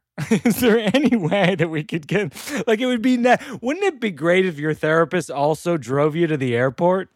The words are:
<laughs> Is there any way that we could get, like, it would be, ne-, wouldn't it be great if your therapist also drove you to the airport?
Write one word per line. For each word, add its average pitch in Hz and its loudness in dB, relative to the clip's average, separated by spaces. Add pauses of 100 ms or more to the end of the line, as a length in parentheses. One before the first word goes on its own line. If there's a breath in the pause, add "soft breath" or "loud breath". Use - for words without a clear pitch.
(140)
<laughs> - -4
Is 214 2
there 226 4
any 240 2
way 196 2
that 170 0
we 156 -6
could 160 -8
get, 185 -2 (340 loud breath)
like, 220 0
it 254 -2
would 247 -2
be, 254 2
ne-, 240 4 (240 loud breath)
wouldn't 311 -4
it 320 -2
be 226 -2
great 175 2
if 160 -6
your 151 -2
therapist 160 0
also 151 0
drove 143 0
you 170 2
to 156 0
the 123 0
airport? 170 0